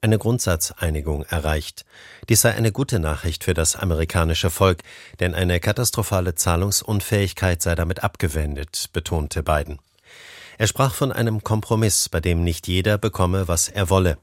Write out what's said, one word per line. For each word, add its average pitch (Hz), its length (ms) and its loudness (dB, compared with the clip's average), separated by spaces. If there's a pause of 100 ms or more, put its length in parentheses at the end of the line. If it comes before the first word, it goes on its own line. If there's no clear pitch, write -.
eine 110 160 4
Grundsatzeinigung 82 1080 -2
erreicht. 78 600 -4 (440)
Dies 113 120 4
sei 110 140 4
eine 110 160 2
gute 131 260 -2
Nachricht 78 460 -2
für 92 100 0
das 80 220 0
amerikanische 82 760 0
Volk, 92 320 2 (380)
denn 87 160 0
eine 87 240 2
katastrophale 101 760 0
Zahlungsunfähigkeit 95 1300 0
sei 85 140 0
damit 85 280 -2
abgewendet, 76 880 -4
betonte 78 520 -4
Biden. 76 340 -2 (800)
Er 110 80 2
sprach 135 300 0
von 139 160 0
einem 110 320 -2
Kompromiss, 110 680 0
bei 82 120 -2
dem 85 220 2
nicht 85 240 -2
jeder 92 300 2
bekomme, 95 500 0
was 82 220 -2
er 95 220 0
wolle. 92 320 4